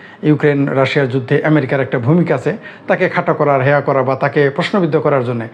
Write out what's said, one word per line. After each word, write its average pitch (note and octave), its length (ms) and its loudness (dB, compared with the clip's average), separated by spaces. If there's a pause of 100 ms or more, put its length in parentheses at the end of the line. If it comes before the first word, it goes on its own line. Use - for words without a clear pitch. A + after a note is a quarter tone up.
(220)
ইউক্রেন C#3+ 460 2
রাশিয়ার C3+ 400 0
যুদ্ধে C3 360 -2
আমেরিকার D3 360 2
একটা B2+ 180 -2
ভূমিকা D#3 360 2
আছে, D#3 220 -4 (300)
তাকে F3+ 220 0
খাটো E3+ 260 -2
করার, C#3+ 280 0
হেয়া C#3+ 180 2
করা C3+ 220 0
বা C3 140 -2
তাকে C#3+ 340 0
প্রশ্নবিদ্ধ D#3+ 460 -2
করার C#3+ 280 0
জন্যে A#2 300 -4